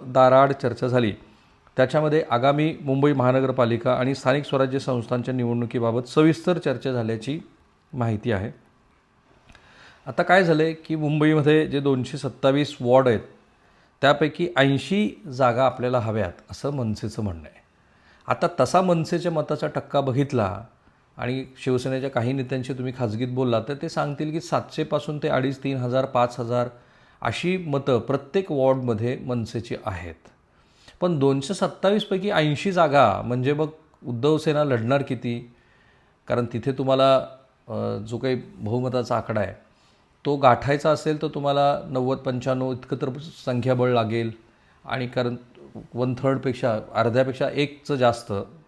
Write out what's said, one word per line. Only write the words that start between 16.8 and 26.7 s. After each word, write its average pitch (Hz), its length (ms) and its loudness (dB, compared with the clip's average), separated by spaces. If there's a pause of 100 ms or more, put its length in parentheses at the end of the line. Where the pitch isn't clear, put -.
म्हणणं 82 200 -6
आहे. - 200 -20 (640)
आता - 200 0 (140)
तसा 135 200 4
मनसेच्या 170 520 0
मताचा 151 340 -4
टक्का 147 340 -2
बघितला 117 640 -2 (520)
आणि 127 280 -6 (200)
शिवसेनेच्या 131 460 -2
काही 123 220 -2
नेत्यांशी 131 400 -4
तुम्ही 127 260 -6
खाजगीत 120 300 -2
बोलला 123 320 0
तर 139 220 -8
ते 165 60 -6
सांगतील 151 420 -4
की 160 100 -4
सातशे 156 440 -4
पासून 151 340 -4
ते 151 100 -4
अडीच 135 360 -2
तीन 139 120 -2
हजार 123 280 0
पाच 123 360 0
हजार 120 280 -2 (540)